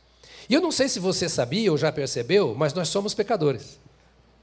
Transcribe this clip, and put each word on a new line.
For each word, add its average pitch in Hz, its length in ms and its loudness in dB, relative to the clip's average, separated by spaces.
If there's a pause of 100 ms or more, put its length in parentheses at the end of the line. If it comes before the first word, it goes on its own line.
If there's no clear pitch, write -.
(480)
E 220 60 4
eu 320 80 4
não 330 100 0
sei 269 160 2
se 254 100 -2
você 180 300 0
sabia 170 420 0
ou 151 60 2
já 143 160 0
percebeu, 135 640 0
mas 143 160 0
nós 165 160 -2
somos 202 240 -2
pecadores. 165 680 -2 (640)